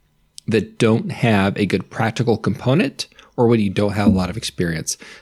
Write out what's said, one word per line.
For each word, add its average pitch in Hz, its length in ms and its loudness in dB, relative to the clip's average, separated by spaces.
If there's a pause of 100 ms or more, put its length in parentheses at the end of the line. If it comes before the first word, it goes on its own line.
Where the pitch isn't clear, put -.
(480)
that 107 320 0
don't 120 320 2
have 101 460 2
a 104 80 0
good 92 240 -2
practical 113 480 -2
component 139 720 -2 (300)
or 120 100 4
when 117 120 4
you 101 100 0
don't 101 240 -2
have 101 140 0
a 98 40 6
lot 92 180 0
of - 80 -8
experience. - 580 -6 (260)